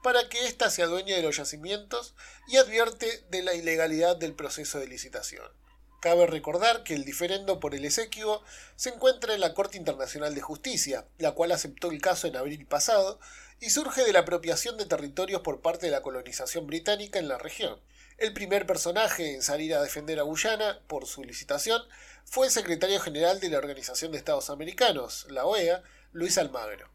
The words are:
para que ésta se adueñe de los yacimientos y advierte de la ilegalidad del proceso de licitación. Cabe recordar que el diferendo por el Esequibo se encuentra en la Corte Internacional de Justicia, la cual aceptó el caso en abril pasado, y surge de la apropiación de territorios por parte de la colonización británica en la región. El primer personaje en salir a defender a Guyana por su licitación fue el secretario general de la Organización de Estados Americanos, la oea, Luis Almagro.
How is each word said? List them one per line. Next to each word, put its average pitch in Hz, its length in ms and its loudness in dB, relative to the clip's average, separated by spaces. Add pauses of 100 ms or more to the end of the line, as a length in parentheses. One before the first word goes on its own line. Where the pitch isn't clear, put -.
para 247 260 4
que 240 160 -4
ésta 233 240 0
se 180 140 0
adueñe 190 320 -2
de 175 80 2
los 151 140 0
yacimientos 196 760 -8 (340)
y 240 100 4
advierte 226 720 2
de 185 100 -2
la 180 140 0
ilegalidad 165 600 2
del 160 200 -6
proceso 143 420 -6
de 135 80 -6
licitación. 127 580 -12 (580)
Cabe 170 260 8
recordar 175 560 2
que 165 100 -4
el 143 100 -2
diferendo 175 560 -2
por 147 140 -4
el 139 100 -6
Esequibo 214 600 -2 (320)
se - 140 -4
encuentra 247 440 2
en 208 60 0
la 175 160 2
Corte 196 240 -2
Internacional 147 560 -4
de 143 60 -6
Justicia, 147 680 -4 (100)
la 156 140 0
cual 170 200 0
aceptó 160 380 -2
el 156 100 -8
caso 175 280 2
en 131 80 -4
abril 143 320 -6
pasado, 196 520 2 (400)
y 220 120 -2
surge 277 320 2
de 220 100 6
la 185 60 10
apropiación 175 580 0
de 208 80 -4
territorios 185 560 -2
por 143 200 -4
parte 175 260 0
de 156 40 0
la 139 120 0
colonización 131 640 -6
británica 202 500 -2
en 170 100 -2
la 127 120 -4
región. 147 400 -8 (400)
El 214 140 0
primer 196 340 0
personaje 170 680 2
en 135 80 -6
salir 156 320 0
a 147 80 4
defender 151 380 -4
a 147 40 2
Guyana 208 640 0
por 139 200 -6
su - 160 -12
licitación 143 580 -2 (440)
fue 262 200 2
el 262 60 4
secretario 185 480 2
general 170 400 2
de 190 100 -2
la 151 80 0
Organización 139 540 -6
de 147 60 -8
Estados 135 320 -2
Americanos, 147 800 0
la 135 160 -2
oea, 180 360 2 (300)
Luis 175 260 -2
Almagro. 120 580 -4